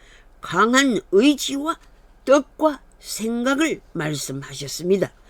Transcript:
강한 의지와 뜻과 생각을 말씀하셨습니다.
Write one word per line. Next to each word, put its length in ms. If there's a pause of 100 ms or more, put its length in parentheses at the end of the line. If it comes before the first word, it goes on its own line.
(400)
강한 580 (120)
의지와 680 (460)
뜻과 560 (200)
생각을 840 (100)
말씀하셨습니다. 1200 (180)